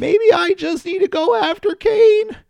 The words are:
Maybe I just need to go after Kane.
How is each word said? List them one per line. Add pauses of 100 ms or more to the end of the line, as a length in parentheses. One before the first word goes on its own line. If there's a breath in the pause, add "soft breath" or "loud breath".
Maybe
I
just
need
to
go
after
Kane. (140)